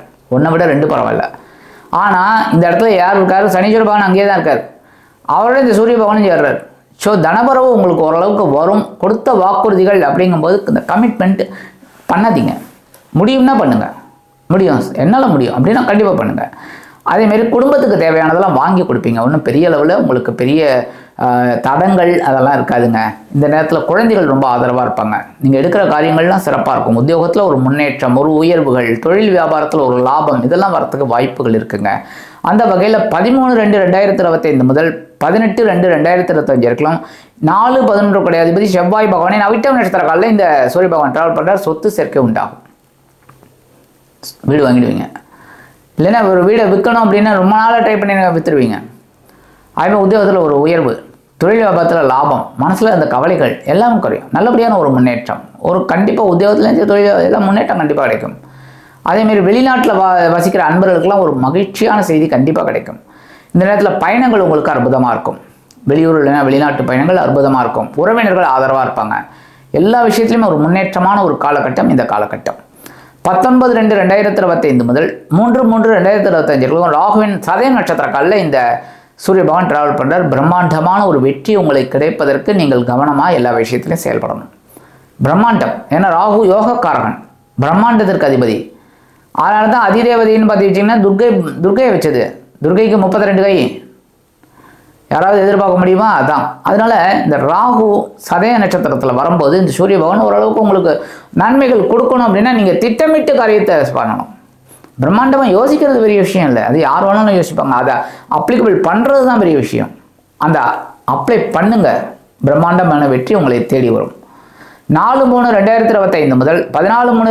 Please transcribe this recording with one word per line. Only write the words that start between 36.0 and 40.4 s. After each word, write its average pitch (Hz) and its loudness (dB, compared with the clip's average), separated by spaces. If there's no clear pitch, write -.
இருபத்தஞ்சு 135 0
வரைக்கும் 151 -2
நாலு 233 2
பதினொன்று 202 2
கிடையாதிபதி 170 0
செவ்வாய் 190 0
பகவானின் 196 0
அவிட்டம் 233 0
நட்சத்திர 185 -2
காலில் 185 2
இந்த 196 2